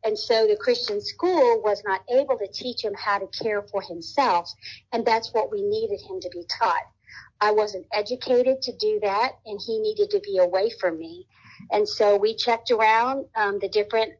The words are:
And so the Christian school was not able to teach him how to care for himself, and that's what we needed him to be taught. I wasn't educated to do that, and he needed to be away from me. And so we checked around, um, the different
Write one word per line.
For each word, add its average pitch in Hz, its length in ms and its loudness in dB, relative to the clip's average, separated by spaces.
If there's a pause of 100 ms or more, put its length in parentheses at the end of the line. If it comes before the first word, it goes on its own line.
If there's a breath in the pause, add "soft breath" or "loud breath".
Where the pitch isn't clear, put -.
And 214 140 0
so 226 300 2
the 208 100 4
Christian - 440 0
school 339 600 2
was 208 240 0
not 190 240 -2
able 262 280 2
to 202 100 -6
teach - 360 -8
him 202 120 -4
how 202 240 -2
to 190 80 -8 (160)
care 208 180 -2
for - 200 -6
himself, 175 680 -2 (420 loud breath)
and 233 140 -2
that's 226 280 0
what 214 180 0
we 202 100 -4
needed 202 400 -2
him 190 200 -10
to 180 80 -10
be 175 160 -12 (140)
taught. 185 240 0 (580 loud breath)
I 208 100 4
wasn't 208 400 0
educated 254 720 0
to 247 140 -6
do 214 260 0
that, 208 300 0 (120)
and 208 200 -12
he 220 140 -2
needed 208 320 0
to 202 100 2
be 202 160 -4
away 185 420 4
from 165 180 -2
me. 165 300 -14 (440 loud breath)
And 208 160 2
so 208 300 4
we 214 180 2
checked 226 360 0
around, 233 540 2 (100)
um, 202 240 0
the 190 100 -4
different 214 500 0